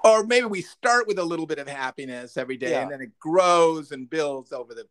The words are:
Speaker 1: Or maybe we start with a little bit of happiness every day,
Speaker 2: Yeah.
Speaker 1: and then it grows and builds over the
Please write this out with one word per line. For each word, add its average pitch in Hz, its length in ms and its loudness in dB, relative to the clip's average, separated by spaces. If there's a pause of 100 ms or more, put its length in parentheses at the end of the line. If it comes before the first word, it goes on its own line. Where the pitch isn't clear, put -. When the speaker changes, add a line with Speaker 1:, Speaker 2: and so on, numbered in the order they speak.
Speaker 1:
Or 220 180 6
maybe 240 240 2
we 202 140 -6
start 240 480 0
with 190 100 -2
a 180 60 -2
little 165 220 -4
bit 151 120 -6
of 139 80 -10
happiness 131 680 -10
every 131 220 -4
day, 123 140 -4
Speaker 2:
Yeah. 127 100 0
Speaker 1:
and 147 100 -8
then 135 80 -12
it 120 180 -16
grows 165 720 4
and 131 180 -12
builds 143 440 -4
over 123 220 -10
the 113 160 -14